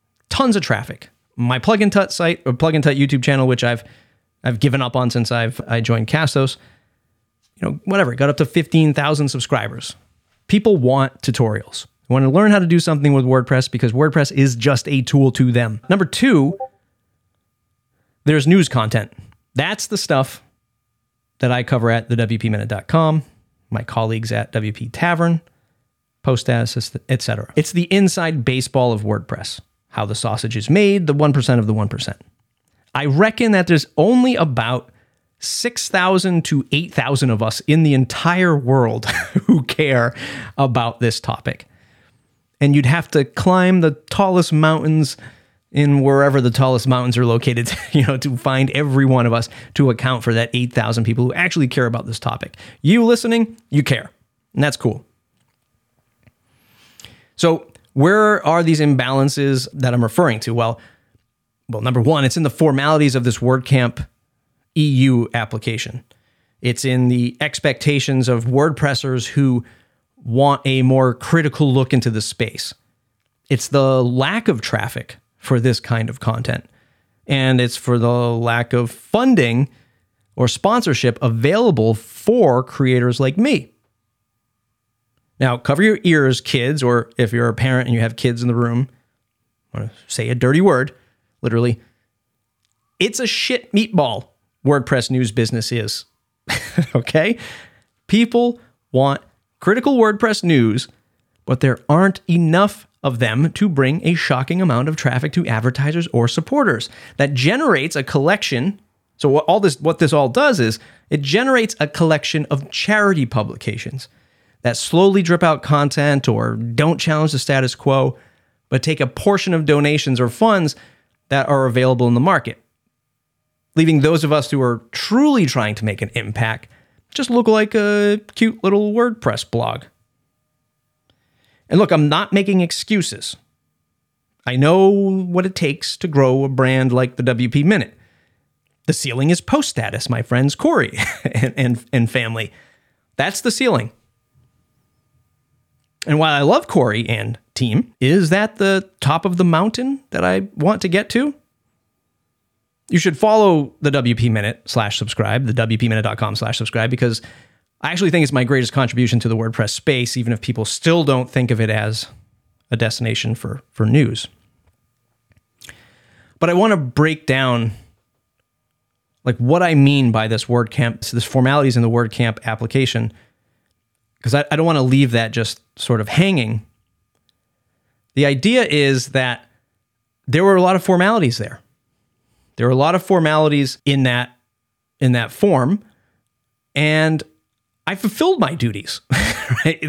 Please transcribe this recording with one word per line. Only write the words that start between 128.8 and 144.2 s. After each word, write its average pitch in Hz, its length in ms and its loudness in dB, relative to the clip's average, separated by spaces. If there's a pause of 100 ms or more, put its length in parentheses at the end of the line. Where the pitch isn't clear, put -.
WordPress 220 580 -2
blog. 117 340 -4 (1800)
And 156 100 2
look, 196 120 2
I'm 151 180 2
not 170 240 -2
making 196 280 2
excuses. - 760 -4 (1080)
I 123 100 -4
know 175 320 4
what 190 580 0
it 190 80 -6
takes - 440 -4
to 190 100 -6
grow 135 360 2
a 139 40 -2
brand 131 440 2
like 127 240 0
the 127 60 -4
W 123 260 0
P 143 140 0
Minute. 185 320 0 (920)
The 156 60 0
ceiling 135 380 -2
is 175 100 0
post - 280 -2
status, - 420 -6
my 117 120 -2
friends, 131 320 0
Corey 294 440 0 (120)
<laughs> - 140 -16
and, 120 320 -2
and, 123 360 -2
and 117 180 0
family. 113 420 -6 (640)
That's 170 240 -4
the 247 100 -2
ceiling. 180 420 -2 (2250)